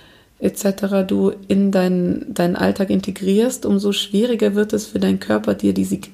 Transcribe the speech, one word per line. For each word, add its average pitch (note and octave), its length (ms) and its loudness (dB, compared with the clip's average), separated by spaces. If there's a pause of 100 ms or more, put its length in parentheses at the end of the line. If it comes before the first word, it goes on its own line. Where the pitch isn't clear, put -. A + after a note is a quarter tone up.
(380)
et G3 200 -2
cetera G3 440 0
du G3 300 0 (160)
in G3 220 2
dein, F#3 580 0
deinen F3+ 280 0
Alltag G3 340 0
integrierst, G3 760 0
umso G3+ 280 2
schwieriger G#3 640 0
wird G#3 180 0
es G#3 140 -2
für - 120 -4
deinen F#3+ 220 0
Körper, G#2+ 340 0
dir - 180 0
die F#3+ 120 0
Sig-, - 300 -6